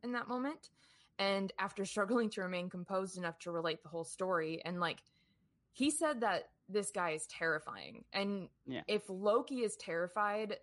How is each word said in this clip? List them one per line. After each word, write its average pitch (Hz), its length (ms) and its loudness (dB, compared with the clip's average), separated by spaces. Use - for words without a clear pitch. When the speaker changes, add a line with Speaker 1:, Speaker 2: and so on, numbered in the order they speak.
Speaker 1:
in 240 80 -2
that 240 160 -2
moment. 254 420 -4
And 196 400 2
after 196 260 -2
struggling 214 460 2
to 202 120 -4
remain 180 280 -2
composed 185 480 -2
enough 170 220 -2
to 175 100 -6
relate 165 320 0
the 156 60 -16
whole 165 160 -4
story, 165 600 0
and, 180 140 -2
like, 170 240 0
he 277 180 4
said 302 300 2
that 202 300 2
this 196 240 0
guy 175 200 0
is 156 160 -2
terrifying. 151 840 -2
And 196 360 0
Speaker 2:
Yeah. 127 220 -4
Speaker 1:
if 208 240 2
Loki 226 540 2
is 208 120 -2
terrified, 208 880 0